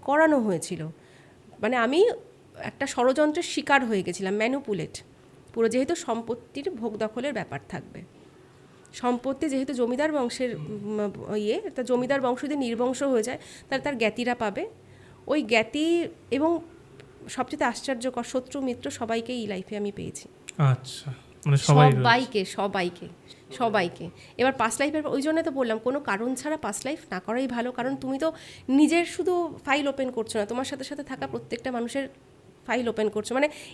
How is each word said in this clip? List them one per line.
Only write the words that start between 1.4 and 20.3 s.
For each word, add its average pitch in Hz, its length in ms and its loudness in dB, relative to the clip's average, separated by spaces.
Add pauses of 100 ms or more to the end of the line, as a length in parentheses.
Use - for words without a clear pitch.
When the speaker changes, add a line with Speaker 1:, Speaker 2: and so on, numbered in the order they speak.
Speaker 1:
মানে 247 140 2
আমি 285 340 6 (480)
একটা - 280 -6
ষড়যন্ত্রের 302 560 4
শিকার 277 420 2
হয়ে 208 180 0
গেছিলাম, 190 320 -2
ম্যানিপুলেট 214 680 -2 (520)
পুরো, 226 140 2
যেহেতু 262 260 2
সম্পত্তির 233 760 -6
ভোগ 226 260 -6
দখলের 240 360 -4
ব্যাপার 175 360 -6
থাকবে। - 340 -12 (920)
সম্পত্তি 254 540 0
যেহেতু 269 260 -2
জমিদার 247 380 0
বংশের, 247 440 -2
উম, 208 800 -4
ইয়ে, 269 380 -2
তা 254 80 -4
জমিদার 254 380 2
বংশ 254 220 0
যদি 294 140 -2
নির্বংশ 247 460 0
হয়ে 254 200 2
যায়, 240 160 -4 (300)
তাহলে 262 160 -2
তার 285 140 -2
জ্ঞাতিরা 226 360 2
পাবে। 233 340 -4 (580)
ওই 294 160 2
জ্ঞাতি 285 640 2 (220)
এবং 311 300 2 (680)
সবচেয়ে 285 360 -2
আশ্চর্যকর 247 600 -2
শত্রু 254 360 -4
মিত্র 262 300 -4
সবাইকে 233 420 -4
এই 233 140 -4
লাইফে 196 300 -8
আমি 202 160 -4
পেয়েছি। - 360 -10 (300)